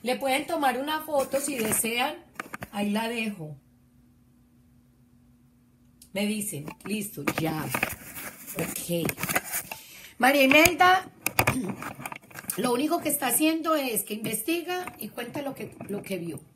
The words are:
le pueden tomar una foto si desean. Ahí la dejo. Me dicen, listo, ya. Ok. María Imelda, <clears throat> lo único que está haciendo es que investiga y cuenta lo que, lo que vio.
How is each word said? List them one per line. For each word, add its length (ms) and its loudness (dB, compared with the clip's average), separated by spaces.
le 140 0
pueden 300 0
tomar 320 2
una 220 -2
foto 400 0
si 160 -2
desean. 580 0
Ahí 200 0
la 180 0
dejo. 480 -4
Me 140 0
dicen, 400 -2
listo, 400 -4
ya. 260 -2
Ok. 520 -2
María 220 8
Imelda, 680 8
<clears throat> 760 -10
lo 160 2
único 260 2
que 80 -4
está 200 0
haciendo 460 2
es 280 0
que 100 -8
investiga 880 -4
y 100 -10
cuenta 320 -8
lo 140 -6
que, 200 -12
lo 140 -6
que 160 -4
vio. 220 -6